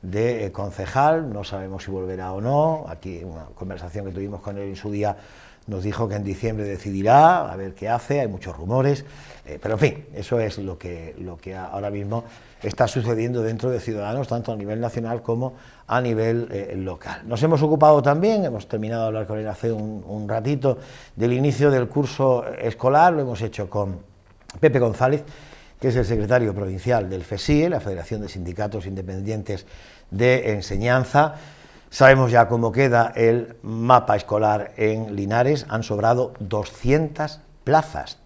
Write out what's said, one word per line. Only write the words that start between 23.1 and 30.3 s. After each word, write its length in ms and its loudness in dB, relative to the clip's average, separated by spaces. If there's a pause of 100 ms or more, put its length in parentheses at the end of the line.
lo 80 0
hemos 200 -4
hecho 260 -4
con 300 -2 (640)
Pepe 180 6
González, 460 2 (560)
que 80 0
es 80 2
el 100 4
secretario 480 2
provincial 560 -2
del 140 -6
fesie, 460 2
la 100 -2
Federación 420 -6
de 80 -10
Sindicatos 560 -8
Independientes 800 -8 (440)
de 440 4